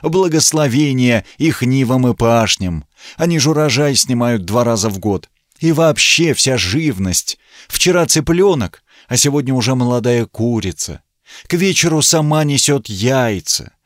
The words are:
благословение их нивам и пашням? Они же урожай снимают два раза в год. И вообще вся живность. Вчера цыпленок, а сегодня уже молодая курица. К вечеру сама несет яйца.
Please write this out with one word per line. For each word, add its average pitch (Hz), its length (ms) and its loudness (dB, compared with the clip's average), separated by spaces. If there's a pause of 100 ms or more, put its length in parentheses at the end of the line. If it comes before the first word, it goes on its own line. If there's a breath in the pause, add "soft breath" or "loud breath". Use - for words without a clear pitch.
благословение 147 1200 0 (120 loud breath)
их 156 240 0
нивам 127 460 2
и 120 80 0
пашням? 107 720 0 (320 loud breath)
Они 170 200 0
же 143 120 2
урожай 147 460 0
снимают 120 500 0
два 113 180 0
раза 113 260 0
в 98 80 -8
год. 95 320 -4 (300)
И 165 140 2
вообще 156 600 2
вся 135 240 0
живность. 95 800 -4 (300 loud breath)
Вчера 180 380 0
цыпленок, 165 760 0 (280 soft breath)
а 123 80 -2
сегодня 139 360 0
уже 127 220 0
молодая 120 500 0
курица. 107 760 -4 (460 loud breath)
К - 80 -4
вечеру 170 460 0
сама 156 440 2
несет 143 420 0
яйца. 110 840 -2 (120)